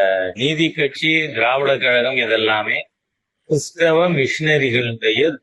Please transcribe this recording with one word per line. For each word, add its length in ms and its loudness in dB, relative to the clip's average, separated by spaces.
நீதி 360 0
கட்சி, 600 -2
திராவிட 460 0
கழகம் 380 0
இதெல்லாமே 600 0
கிறிஸ்தவ 640 0
மிஷினரிகளுடைய 1300 0